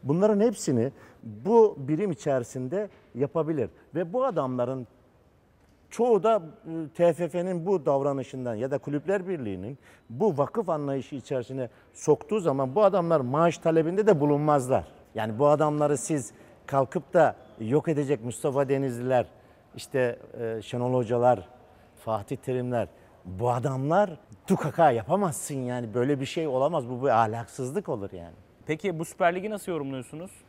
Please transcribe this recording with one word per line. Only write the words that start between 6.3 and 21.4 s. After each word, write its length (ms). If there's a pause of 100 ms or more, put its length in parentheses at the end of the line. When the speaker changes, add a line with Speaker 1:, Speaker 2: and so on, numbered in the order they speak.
Speaker 1:
e, 300
T 180
F 160
F'nin 380
bu 200
davranışından 680
ya 160
da 80
Kulüpler 500
Birliği'nin 500 (320)
bu 280
vakıf 300
anlayışı 460
içerisine 540 (260)
soktuğu 460
zaman 340
bu 100
adamlar 360
maaş 380
talebinde 480
de 140
bulunmazlar. 640 (300)
Yani 240
bu 80
adamları 520
siz 340 (340)
kalkıp 480
da 220 (240)
yok 280
edecek 360
Mustafa 440
Denizliler, 580 (500)
işte, 420 (220)
e, 220
Şenol 320
Hocalar, 540 (560)